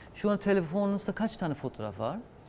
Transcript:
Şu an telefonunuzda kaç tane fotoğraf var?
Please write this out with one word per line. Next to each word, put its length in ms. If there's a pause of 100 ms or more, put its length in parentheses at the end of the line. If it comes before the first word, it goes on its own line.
(140)
Şu 160
an 80
telefonunuzda 720
kaç 260
tane 160
fotoğraf 460
var? 180 (320)